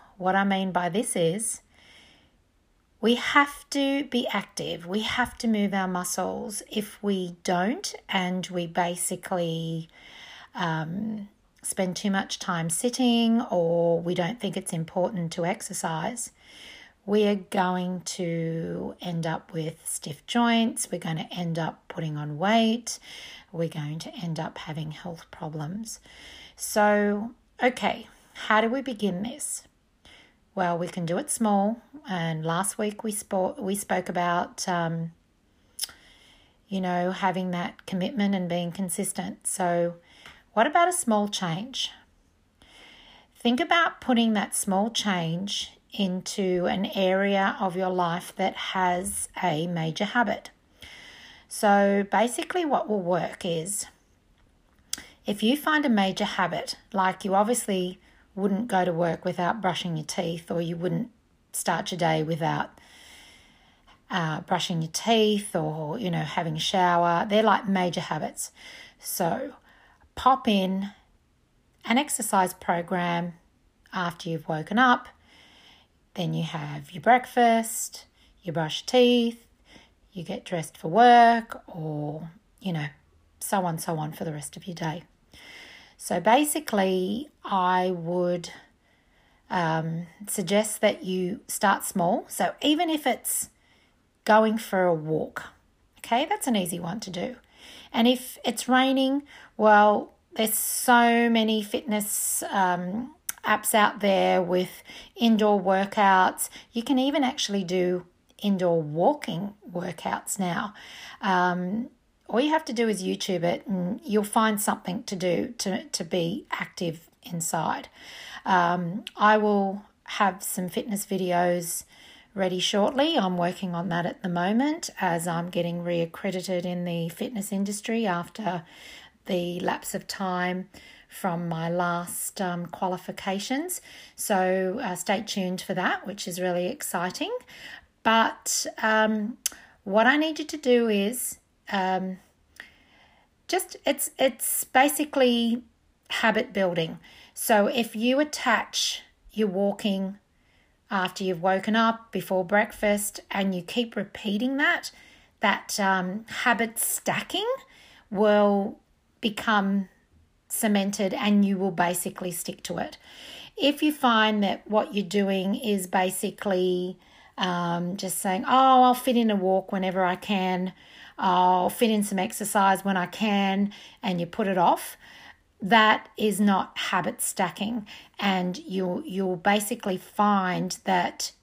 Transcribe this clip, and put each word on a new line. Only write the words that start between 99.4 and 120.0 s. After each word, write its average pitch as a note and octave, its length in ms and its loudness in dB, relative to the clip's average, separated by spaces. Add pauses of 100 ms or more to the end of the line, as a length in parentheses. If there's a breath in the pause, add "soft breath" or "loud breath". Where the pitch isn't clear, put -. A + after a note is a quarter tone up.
well, G#3 580 6 (220)
there's A3 180 0
so A#3 720 4
many A3 360 2
fitness, - 840 -4
um, G3 680 -2 (280)
apps G#3+ 300 0
out G#3+ 240 4
there F#3 420 4
with F3+ 440 -2 (320 loud breath)
indoor G#3 440 4
workouts. G3 880 4 (240 loud breath)
You A#3 120 -4
can B3+ 160 2
even C#4+ 240 2
actually G3+ 400 -2
do F3+ 420 0 (340)
indoor F3+ 400 2
walking F#3 760 0 (140)
workouts - 720 -6
now. F#3 360 -2 (460 loud breath)
Um, F3+ 680 0 (400)
all A3+ 120 0
you D4+ 100 2
have D#4 160 2
to B3 80 -6
do A3+ 160 2
is F#3 120 -2
YouTube F#3+ 400 -2
it, - 240 0
and F#3 380 -2
you'll G#3+ 180 2
find G#3+ 380 2
something G3 440 -4
to G3+ 120 -8
do F3+ 400 -2
to, F#3 280 -4
to - 200 -8
be F3 460 -4
active - 580 -6 (140)
inside. E3+ 680 -4 (560 loud breath)
Um, F3+ 600 2 (120)
I G#3+ 220 6
will G3+ 440 2 (220)